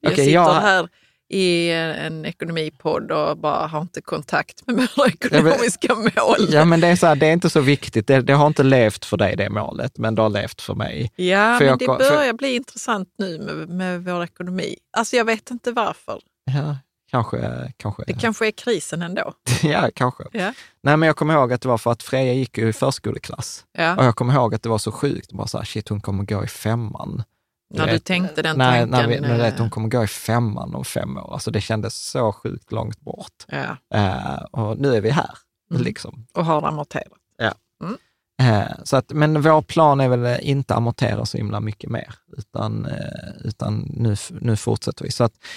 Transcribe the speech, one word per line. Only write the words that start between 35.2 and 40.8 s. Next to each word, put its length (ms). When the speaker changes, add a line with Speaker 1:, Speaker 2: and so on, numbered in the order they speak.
Speaker 1:
Mm. 120
Speaker 2:
liksom. 500
Speaker 1:
Och 120
har 180
amorterat. 440
Speaker 2:
Ja. 160
Speaker 1:
Mm. 140
Speaker 2:
Eh, 300
så 120
att, 140
men 320
vår 200
plan 380
är 80
väl 320
inte 340
amortera 520